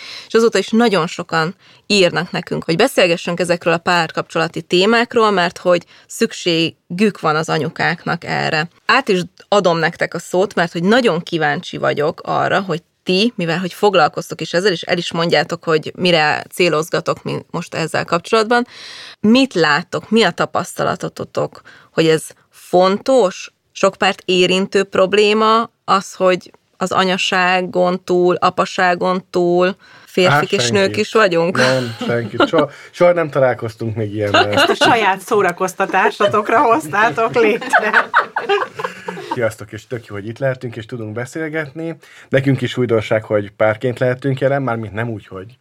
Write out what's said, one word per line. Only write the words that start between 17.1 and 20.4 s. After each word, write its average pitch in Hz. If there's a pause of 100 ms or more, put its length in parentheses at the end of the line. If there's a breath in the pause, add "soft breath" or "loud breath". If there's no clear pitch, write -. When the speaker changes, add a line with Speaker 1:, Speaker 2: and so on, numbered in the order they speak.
Speaker 1:
mi 139
most 170
ezzel 156
kapcsolatban, 226 (520 loud breath)
mit 254
láttok, 156
mi 220
a 175
tapasztalatotok, - (320 loud breath)